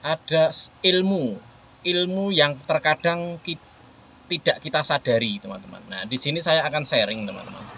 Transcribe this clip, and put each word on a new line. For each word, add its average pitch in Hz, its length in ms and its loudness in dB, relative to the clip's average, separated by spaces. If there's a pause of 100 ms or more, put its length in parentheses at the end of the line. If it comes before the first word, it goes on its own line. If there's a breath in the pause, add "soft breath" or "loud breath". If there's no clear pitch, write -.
ada 160 480 2 (320)
ilmu, 185 480 2 (480)
ilmu 180 480 -2
yang 147 320 4
terkadang 170 800 0
ki-, 165 160 -6 (720)
tidak - 320 0
kita 151 240 0
sadari, 117 560 2
teman-teman. 95 480 -14
Nah, 98 160 -8
di 123 80 -4
sini 143 240 -2
saya 160 240 4
akan 151 240 -2
sharing, 110 400 0
teman-teman. 101 380 -12 (140)